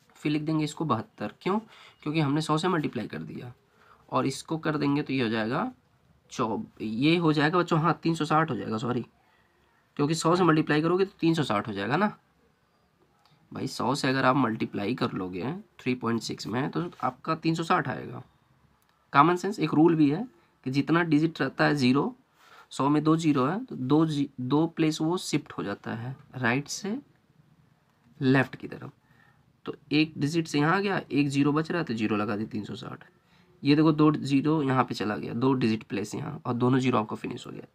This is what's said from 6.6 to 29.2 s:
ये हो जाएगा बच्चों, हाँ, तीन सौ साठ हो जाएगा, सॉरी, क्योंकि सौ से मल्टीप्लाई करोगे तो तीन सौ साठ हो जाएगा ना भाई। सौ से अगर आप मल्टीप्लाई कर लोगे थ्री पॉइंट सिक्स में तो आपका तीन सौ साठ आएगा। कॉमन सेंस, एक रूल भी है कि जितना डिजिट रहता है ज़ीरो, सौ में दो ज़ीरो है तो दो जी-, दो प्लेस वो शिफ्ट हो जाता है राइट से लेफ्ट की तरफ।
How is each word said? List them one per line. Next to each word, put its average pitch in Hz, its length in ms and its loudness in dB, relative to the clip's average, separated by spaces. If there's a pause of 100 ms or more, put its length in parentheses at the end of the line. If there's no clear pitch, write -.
ये 127 360 2
हो 160 160 2
जाएगा 156 260 2
बच्चों, 170 200 2
हाँ, 160 240 2
तीन 165 120 0
सौ 156 100 -4
साठ 160 260 0
हो 117 40 -4
जाएगा, 107 220 -6
सॉरी, 120 280 -4 (920)
क्योंकि 147 180 0
सौ 185 200 2
से 185 80 2
मल्टीप्लाई 156 380 4
करोगे 180 240 2
तो - 140 -8
तीन 165 140 4
सौ 160 100 2
साठ 104 240 -2
हो 107 60 -6
जाएगा 104 240 -2
ना 208 100 2 (1400)
भाई। - 160 -6
सौ 113 280 -4
से 139 120 -2
अगर 131 180 0
आप 127 100 4
मल्टीप्लाई 110 600 0
कर 113 160 -2
लोगे 92 420 -6 (260)
थ्री 127 160 -4
पॉइंट 117 260 -4
सिक्स - 260 -10
में 131 240 -4
तो 165 180 -4 (140)
आपका 160 320 -4
तीन 160 200 0
सौ 165 80 -2
साठ 165 260 0
आएगा। 123 340 -10 (880)
कॉमन 156 220 6
सेंस, 190 240 -4
एक 156 140 0
रूल 160 220 6
भी 151 140 4
है 190 180 -2 (380)
कि 131 60 -2
जितना 143 320 2
डिजिट 160 380 2
रहता 135 240 0
है 151 100 2
ज़ीरो, 143 400 2 (560)
सौ 135 180 -2
में 151 140 4
दो 156 140 4
ज़ीरो 143 280 2
है 190 200 -2
तो - 100 -12
दो 143 300 2
जी-, 143 240 0 (120)
दो 147 260 2
प्लेस 156 340 -2
वो 170 160 0
शिफ्ट - 360 -6
हो 175 100 -8
जाता 113 300 -8
है 120 220 -8 (200)
राइट 127 320 0
से 202 300 -6 (1200)
लेफ्ट 131 360 2
की - 120 -12
तरफ। - 240 -14 (760)